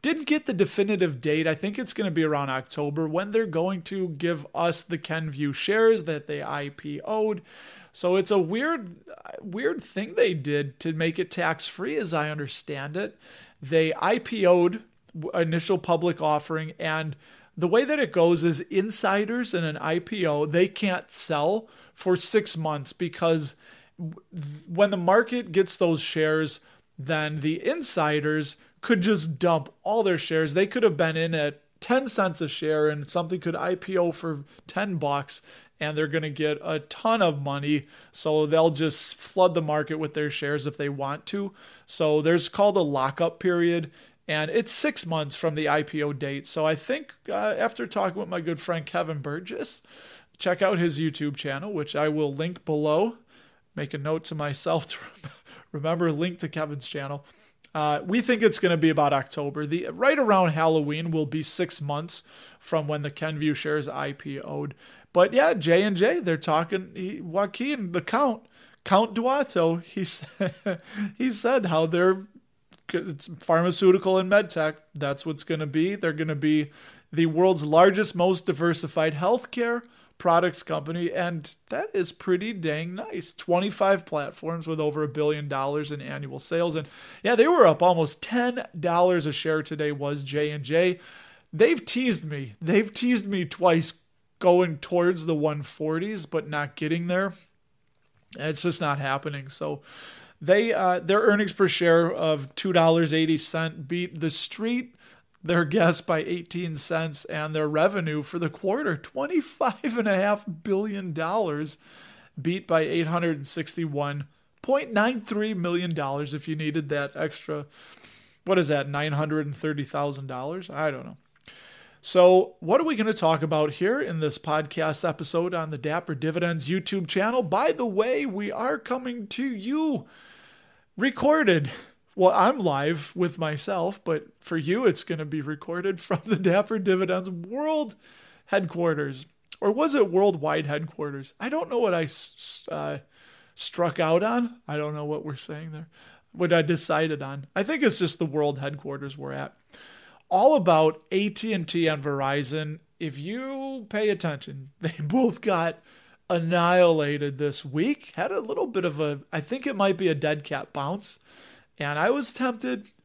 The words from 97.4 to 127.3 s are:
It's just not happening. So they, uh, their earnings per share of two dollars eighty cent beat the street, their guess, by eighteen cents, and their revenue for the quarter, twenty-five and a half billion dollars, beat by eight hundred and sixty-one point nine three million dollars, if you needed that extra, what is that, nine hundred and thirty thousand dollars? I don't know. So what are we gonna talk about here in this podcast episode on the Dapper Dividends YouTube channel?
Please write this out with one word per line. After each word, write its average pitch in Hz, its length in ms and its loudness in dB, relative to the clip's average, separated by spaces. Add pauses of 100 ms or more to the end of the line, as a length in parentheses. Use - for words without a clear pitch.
It's 151 240 -4
just 175 180 0
not 143 200 0
happening. 139 500 -6
So 151 320 -6 (580)
they, 208 320 4
uh, 180 280 2
their 190 220 2
earnings 208 320 4
per 190 140 4
share 170 440 4
of 151 420 -2
two 190 200 -2
dollars 165 380 6
eighty 160 280 2
cent 160 480 -6
beat 175 320 -6
the 156 100 -2
street, 240 640 -2 (480)
their 170 220 2
guess, 165 360 2
by 165 180 0
eighteen 170 560 -6
cents, 160 500 -4
and 156 300 -6
their 156 120 0
revenue 156 560 0
for 175 160 -6
the 165 100 -2
quarter, 196 480 -2
twenty-five 269 1000 -2
and 220 100 0
a 196 80 2
half 202 300 0 (180)
billion 196 500 -2
dollars, 160 640 -2 (640)
beat 175 260 -4
by 160 140 4
eight 165 260 0
hundred 170 280 0
and 139 100 -10
sixty-one 143 800 -4 (380)
point 269 280 0
nine 220 300 2
three 214 320 -2
million 175 400 -2
dollars, 143 400 -4
if 147 140 -8
you 160 80 -4
needed 151 340 -4
that 143 260 -2
extra, 147 520 -6 (800)
what 185 120 4
is 156 120 2
that, 143 200 0
nine 147 220 -2
hundred 151 340 0
and 143 100 -8
thirty 147 280 -4
thousand 143 420 -4
dollars? 143 440 -10
I 151 200 -2
don't 127 160 -8
know. - 120 -18 (840)
So 185 580 8
what 208 200 4
are 320 40 0
we 311 100 0
gonna 214 180 0
talk 160 300 2
about 151 300 0
here 233 280 0
in 165 200 -4
this 147 180 -2
podcast 156 680 -2
episode 170 460 -2
on 160 160 -4
the 151 80 -8
Dapper 151 380 -4
Dividends 160 520 -2
YouTube 185 380 -2
channel? 226 380 0